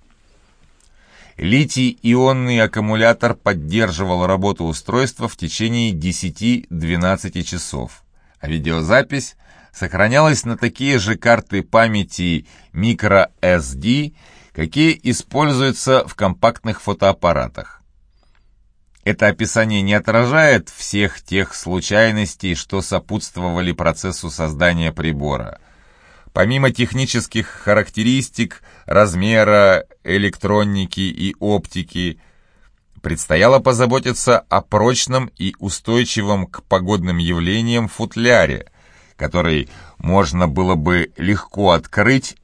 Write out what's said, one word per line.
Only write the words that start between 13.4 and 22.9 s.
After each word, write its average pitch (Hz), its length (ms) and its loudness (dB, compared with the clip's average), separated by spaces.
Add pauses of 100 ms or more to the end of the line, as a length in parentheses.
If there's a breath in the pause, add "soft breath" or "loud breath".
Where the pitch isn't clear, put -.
эс 85 300 2
ди, 123 420 -2 (380 soft breath)
какие 151 500 0
используются 131 1080 0
в - 60 -16
компактных 104 640 -2
фотоаппаратах. 87 1040 -2 (1200)
Это 104 240 2
описание 110 540 0
не 98 140 2
отражает 120 760 2
всех - 540 -4
тех 92 320 -4
случайностей, 104 1000 -2
что 98 280 -6
сопутствовали 90 920 -4